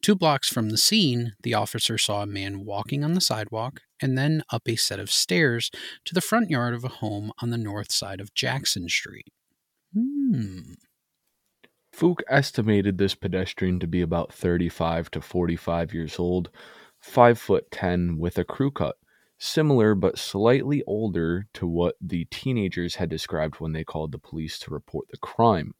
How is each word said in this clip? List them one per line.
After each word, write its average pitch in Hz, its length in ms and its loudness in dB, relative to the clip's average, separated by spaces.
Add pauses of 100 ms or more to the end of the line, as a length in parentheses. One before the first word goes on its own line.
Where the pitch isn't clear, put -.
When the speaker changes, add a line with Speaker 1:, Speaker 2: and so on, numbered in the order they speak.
Speaker 1:
Two 208 140 4
blocks 160 340 2
from 110 220 -2
the 110 60 -2
scene, 120 640 2
the 120 120 -2
officer 107 440 -2
saw 101 240 0
a 104 40 -4
man 98 380 -6
walking 107 380 -4
on 156 120 0
the 185 60 2
sidewalk 110 600 -4 (200)
and 135 160 2
then 147 340 2
up - 180 -4
a 113 80 0
set 98 240 -2
of 98 100 -8
stairs 139 600 2 (340)
to - 100 -10
the 180 60 2
front 214 300 2
yard 120 220 2
of 120 120 -6
a 127 40 -4
home 104 440 -6 (100)
on 120 80 -2
the 117 80 -2
north 104 320 -6
side 98 300 -4
of 98 120 -14
Jackson 127 560 -2
Street. - 440 -6 (600)
Hmm. 208 800 -2 (1200)
Speaker 2:
Fook 175 360 2
estimated 104 680 2
this 98 160 2
pedestrian 92 680 -2
to 90 80 -4
be 90 140 2
about 85 300 0
thirty-five 85 800 0
to 82 80 -6
forty-five 85 720 -2
years 82 260 -6
old, 87 320 0 (500)
five-foot-ten, 90 1160 4
with 87 200 -2
a 90 60 0
crew - 260 -2
cut, 85 260 -4 (420)
similar 131 560 4
but 92 240 2
slightly 127 680 2
older 92 680 0
to - 120 -4
what 85 340 0
the 85 260 -4
teenagers 95 680 -2
had 87 120 -2
described 78 480 -4
when 80 160 -6
they 78 100 -4
called 78 300 -6
the - 60 -12
police 78 420 -10
to - 100 -14
report - 400 -10
the - 80 -16
crime. 110 600 2